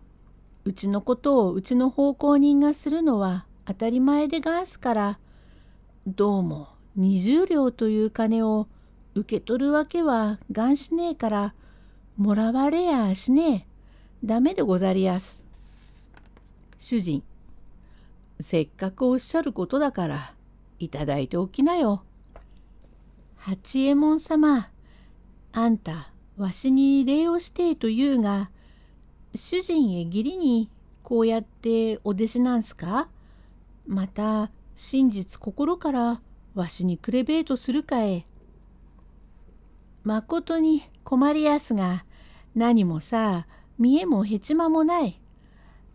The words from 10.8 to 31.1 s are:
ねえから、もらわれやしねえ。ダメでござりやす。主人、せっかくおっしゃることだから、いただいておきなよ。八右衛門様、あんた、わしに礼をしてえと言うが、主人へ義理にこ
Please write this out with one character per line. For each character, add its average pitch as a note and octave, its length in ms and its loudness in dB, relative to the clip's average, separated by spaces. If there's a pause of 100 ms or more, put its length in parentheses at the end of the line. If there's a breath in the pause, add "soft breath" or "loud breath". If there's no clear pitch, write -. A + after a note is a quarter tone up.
ね E4+ 160 -2
え D4+ 60 -6
か A3+ 120 -4
ら、 G3+ 260 -2 (640 soft breath)
も G3+ 200 2
ら A3+ 160 0
わ C4+ 180 2
れ E4+ 140 0
や A#3+ 320 0
し - 160 -2
ね C#4+ 340 2 (560 soft breath)
え。 A#3 40 -8
ダ A3 120 0
メ D4+ 160 2
で - 80 -2
ご F#3 160 2
ざ F#3+ 140 2
り F#3+ 100 2
や F#3 160 0
す。 - 240 -12 (1400 soft breath)
主 A#3 220 -4
人、 D#3+ 240 -4 (1120 soft breath)
せ D#3+ 240 -2
っ D3+ 60 -6
か F#3+ 240 -8
く B3+ 140 -2
お B3+ 100 2
っ - 20 -2
し - 160 -8
ゃ D#4+ 80 0
る C4+ 100 -4
こ F3+ 140 -6
と C4+ 140 -2
だ C#4+ 100 0
か F3 160 -4
ら、 C#3+ 280 -8 (440)
い E3 100 -10
た D3 160 -8
だ C#3+ 140 -2
い C3 80 -4
て F3+ 100 -8
お F#3 120 -2
き C4+ 160 0
な E4+ 100 2
よ。 A3 300 0 (1300)
八 F#3+ 440 -6
右 C4+ 100 2
衛 C#4+ 80 4
門 D4+ 240 4
様、 D4+ 500 2 (840 soft breath)
あ A3+ 160 0
ん A3 100 2
た、 D#3+ 340 -12 (240)
わ G3 140 -4
し C4 220 -2
に C#4 320 4
礼 D4+ 240 2
を E4+ 100 0
し E4+ 120 -8
て F4 200 0
え D#4 60 -2
と A3+ 100 -4
言 B3 320 0
う - 20 2
が、 G3+ 300 -2 (840 soft breath)
主 F#4 260 -4
人 C4+ 380 0
へ E3+ 40 -4
義 G3 200 -4
理 E4+ 120 -4
に A#3+ 320 0 (360)
こ A#3 160 0